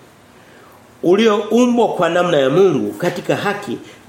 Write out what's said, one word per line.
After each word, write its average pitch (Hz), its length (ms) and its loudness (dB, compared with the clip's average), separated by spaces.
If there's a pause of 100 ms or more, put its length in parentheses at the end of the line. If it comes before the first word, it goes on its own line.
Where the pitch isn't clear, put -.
(1040)
"ulioumbwa 220 840 2
kwa 170 220 -2
namna 175 280 0
ya 135 120 2
Mungu 147 440 2
katika 175 420 -4
haki 180 420 -6 (320)